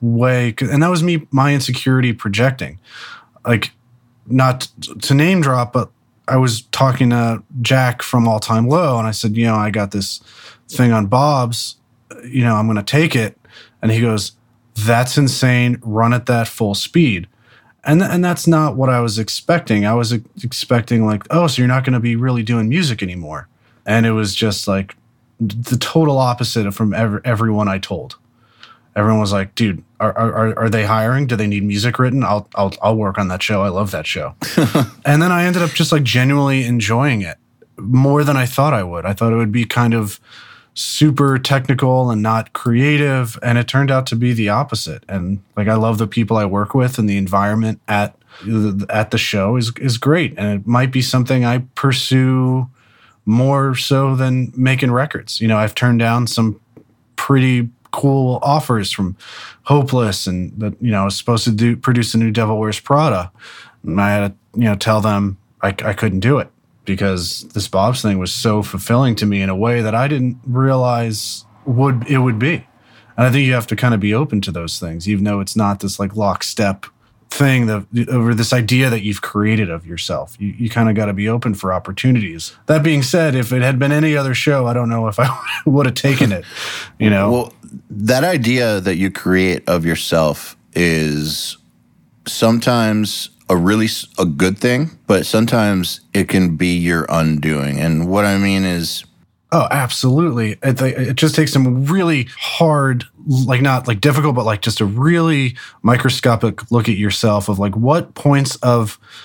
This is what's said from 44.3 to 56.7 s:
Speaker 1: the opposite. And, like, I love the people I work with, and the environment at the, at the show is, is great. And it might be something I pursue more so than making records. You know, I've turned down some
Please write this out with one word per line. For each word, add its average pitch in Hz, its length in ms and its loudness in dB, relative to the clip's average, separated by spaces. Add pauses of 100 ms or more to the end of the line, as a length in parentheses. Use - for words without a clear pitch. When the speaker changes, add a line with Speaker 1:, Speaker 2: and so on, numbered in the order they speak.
Speaker 1:
the 107 160 0
opposite. 107 580 -4
And, 95 340 -6 (140)
like, 104 120 0
I 110 60 2
love 110 220 0
the 110 100 0
people 113 300 0
I 104 80 2
work 101 300 -2
with, 127 240 0
and 107 100 0
the 98 80 0
environment 101 720 0
at 104 260 -2 (300)
the, 104 460 -2
at 107 200 -2
the 120 80 0
show 104 380 0
is, 117 240 -2
is 127 160 -2
great. 151 400 0
And 104 240 -4
it 101 60 -12
might 127 260 2
be 131 100 0
something 127 420 0
I 123 140 0 (160)
pursue 131 920 0 (580)
more 135 500 2
so 135 400 0
than 127 400 0
making 131 340 2
records. - 500 -2
You 113 60 0
know, 110 120 4
I've 107 160 0
turned 120 260 2
down 117 260 0
some 110 320 -2 (580)